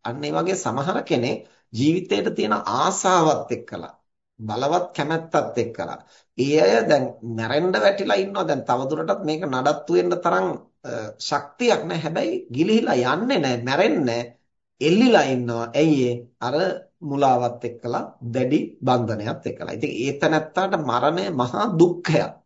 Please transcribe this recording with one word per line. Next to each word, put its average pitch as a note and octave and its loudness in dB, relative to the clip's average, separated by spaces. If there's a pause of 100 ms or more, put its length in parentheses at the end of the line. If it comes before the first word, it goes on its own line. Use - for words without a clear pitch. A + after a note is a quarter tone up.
අන්න C3+ -8
ඒ D3 -4
වගේ E3+ 0
සමහර C#3 -2
කෙනෙක් C3 0 (360)
ජීවිතයට E3+ 0
තියෙන G#2+ -2 (180)
ආසාවත් D#3+ 2
එක්කලා, F2 -10 (480)
බලවත් B2+ -2
කැමැත්තත් D#3+ -2
එක්කලා, E2+ -4 (400)
ඒ C#3 2
අය F#3+ 6 (120)
දැන් C#3 4 (240)
මැරෙන්න C#3+ 0
වැටිලා G3 2
ඉන්නවා. G3 -2
දැන් C#3 -2
තවදුරටත් D3+ -2
මේක D#3 -2
නඩත්තු C#3+ 0
වෙන්න F3 2
තරම්, F3+ 0 (340)
අ, B2 -12 (260)
ශක්තියක් G3 0
නැහැ. E3 -4
හැබැයි - -2 (160)
ගිලිහිලා E3 2 (100)
යන්නේ G#3 0
නැහැ, B2 -2
මැරෙන්නේ E3+ 2
නැහැ. A#2+ -2 (580)
එල්ලිලා F#3 6
ඉන්නවා. A#2+ -2
ඇයි D3+ 4
ඒ? A#2+ 2 (220)
අර B2+ -4 (440)
මුලාවත් C3 0
එක්කලා, A#2+ -6 (200)
දැඩි B2+ 0 (200)
බන්ධනයත් A#2 -2
එක්කලා. - -8
ඉතින් C#3+ -4
ඒ C3 -4
තැනැත්තාට D#3+ 0
මරණය C#3 0
මහා B2+ -2
දුක්ඛයක්. D#3+ 2 (140)